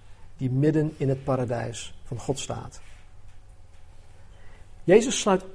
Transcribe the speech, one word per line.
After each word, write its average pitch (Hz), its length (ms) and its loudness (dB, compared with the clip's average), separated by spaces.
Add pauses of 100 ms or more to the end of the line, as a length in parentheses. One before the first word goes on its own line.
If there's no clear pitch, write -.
(360)
die 131 140 -2
midden 151 460 4
in 135 120 0
het 135 160 0
paradijs 117 800 -2
van 120 140 -6
God 139 200 -2
staat." - 420 -8 (2000)
Jezus 220 360 8
sluit 190 240 2 (100)